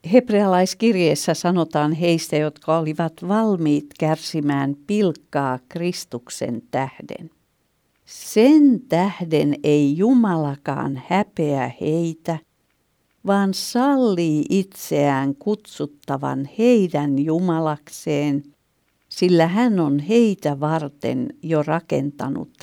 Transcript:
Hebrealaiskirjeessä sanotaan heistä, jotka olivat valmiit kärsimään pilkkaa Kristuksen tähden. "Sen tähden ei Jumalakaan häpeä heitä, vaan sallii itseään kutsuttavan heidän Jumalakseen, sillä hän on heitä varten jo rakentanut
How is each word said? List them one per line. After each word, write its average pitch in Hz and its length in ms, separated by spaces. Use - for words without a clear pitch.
Hebrealaiskirjeessä 190 1200
sanotaan 160 580
heistä, 165 440
jotka 156 420
olivat 160 340
valmiit 175 580
kärsimään 143 800
pilkkaa 151 720
Kristuksen 143 1000
tähden. - 600
"Sen 277 840
tähden 160 680
ei 147 320
Jumalakaan 151 1120
häpeä 147 640
heitä, 160 580
vaan 196 280
sallii 214 960
itseään 143 840
kutsuttavan 139 1160
heidän 175 600
Jumalakseen, 151 1200
sillä 170 400
hän 208 320
on 143 180
heitä 180 600
varten 139 680
jo 160 200
rakentanut 143 920